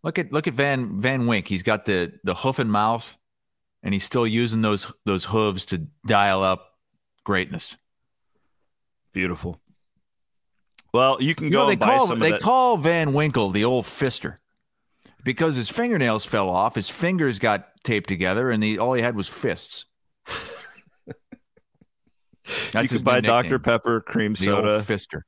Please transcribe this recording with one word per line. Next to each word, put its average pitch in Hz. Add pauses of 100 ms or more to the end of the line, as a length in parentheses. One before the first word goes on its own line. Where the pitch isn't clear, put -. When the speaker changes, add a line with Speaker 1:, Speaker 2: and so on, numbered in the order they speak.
Speaker 1:
Look 165
at, -
look 147
at -
Van, 127
Van 127
Wink. 107
He's 90
got 107
the, 90 (100)
the 95
hoof 131
and 113
mouth, 110 (680)
and 95
he's 98
still 120
using 113
those, 107 (140)
those 95
hooves 104
to 82 (200)
dial 101
up 95 (500)
greatness. 92 (1400)
Speaker 2:
Beautiful. 90 (1300)
Well, 131
you 151
can 160
Speaker 1:
You 151
Speaker 2:
go 196
Speaker 1:
know, 139
they 196
Speaker 2:
and 190
buy 240
Speaker 1:
call, 247
Speaker 2:
some 139
of -
Speaker 1:
they 160
Speaker 2:
that. 175
Speaker 1:
call 247
Van 160
Winkle 135
the 104
old 123
fister - (840)
because 139
his 120
fingernails 151
fell 98
off, 95
his 104
fingers 165
got 104 (160)
taped 104
together, 95
and 110
he, 107
all 123
he 123
had 120
was 101
fists. - (400)
<laughs> - (1700)
That's -
Speaker 2:
You 110
Speaker 1:
his 127
Speaker 2:
can 113
buy 123
Speaker 1:
new 127
nickname. 117
Speaker 2:
Doctor 131
Pepper 117
cream 107
Speaker 1:
The 98
old 101
Speaker 2:
soda, 107
Speaker 1:
fister. 101